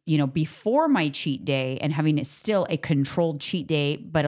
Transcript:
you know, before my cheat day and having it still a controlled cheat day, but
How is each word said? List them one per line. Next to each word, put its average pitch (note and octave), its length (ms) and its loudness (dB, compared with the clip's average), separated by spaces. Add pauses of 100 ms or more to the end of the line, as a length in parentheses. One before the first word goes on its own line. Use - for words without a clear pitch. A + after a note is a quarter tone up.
you D#3 120 2
know, C#3+ 100 4
before A3 640 0
my F3+ 200 4
cheat C#3 360 -4
day C3 360 0
and D3 120 -2
having D3+ 240 2
it C#3 100 -2
still G3+ 420 0
a E3 60 -2
controlled D3+ 640 0
cheat D#3+ 280 -4
day, D3 300 0
but D#3 300 -2